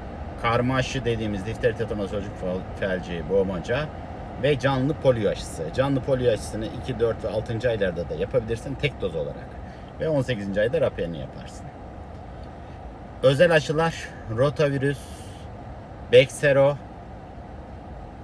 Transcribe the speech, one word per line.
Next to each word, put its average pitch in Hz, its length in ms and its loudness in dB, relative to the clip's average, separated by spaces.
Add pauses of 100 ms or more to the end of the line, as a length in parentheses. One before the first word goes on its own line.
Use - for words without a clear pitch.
(420)
karma 123 320 2
aşı 131 300 0
dediğimiz 110 420 -2
difteri, 110 300 0
tetanos, 104 340 -2
çocuk 101 300 -4
fel-, 92 400 -4
felci, 90 500 -2
boğmaca 98 560 2 (560)
ve 147 160 4
canlı 135 360 2
polio 113 360 4
aşısı. - 320 -4 (120)
Canlı 135 260 2
polio 127 320 4
aşısını 107 340 -2
iki, 110 340 -6
dört 113 240 2
ve 110 40 -2
altıncı 113 400 0
aylarda 90 400 0
da 71 60 -4
yapabilirsin 113 600 -2
tek 135 260 -2
doz 92 160 -2
olarak. 71 320 -6 (520)
Ve - 80 0
on 143 140 2
sekizinci 101 380 -2
ayda 123 200 2
rapelini 87 380 0
yaparsın. - 480 -10 (1600)
Özel 143 320 8
aşılar 156 400 2 (420)
rotavirüs, 139 640 2 (1120)
Bexsero 139 640 8 (1500)